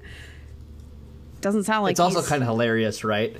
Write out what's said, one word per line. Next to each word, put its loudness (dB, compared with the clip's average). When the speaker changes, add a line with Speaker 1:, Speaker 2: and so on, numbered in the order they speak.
Speaker 1:
Doesn't 2
sound 2
like 4
Speaker 2:
It's 2
also 4
Speaker 1:
he's -4
Speaker 2:
kinda 2
hilarious, 2
right? 0